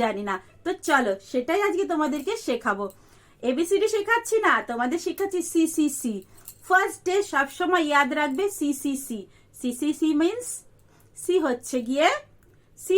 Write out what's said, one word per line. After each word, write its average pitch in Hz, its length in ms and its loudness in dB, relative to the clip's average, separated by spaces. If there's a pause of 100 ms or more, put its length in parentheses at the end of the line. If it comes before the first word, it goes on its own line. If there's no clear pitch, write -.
জানি 208 280 -2
না। 196 40 -2 (300)
তো 339 60 -2 (180)
চলো, 254 240 4 (180)
সেটাই 294 380 0
আজকে 359 240 0
তোমাদেরকে 302 400 -2 (140)
শেখাবো। 220 380 -2 (680)
এবিসিডি 359 440 2
শেখাচ্ছি 440 420 0 (100)
না, 311 60 6 (180)
তোমাদের 247 360 -2
শেখাচ্ছি 370 340 -2 (120)
সিসিসি। 311 640 0 (540)
ফার্স্ট 381 380 2
ডে 370 100 0 (160)
সবসময় 320 560 0
ইয়াদ 285 220 4 (100)
রাখবে 294 240 -2 (140)
সিসিসি। 277 640 -4 (400)
সিসিসি 294 500 -2 (100)
means 440 280 0 (760)
সি 359 120 0 (120)
হচ্ছে 247 320 -2 (100)
গিয়ে, 285 200 4 (760)
সি 370 140 2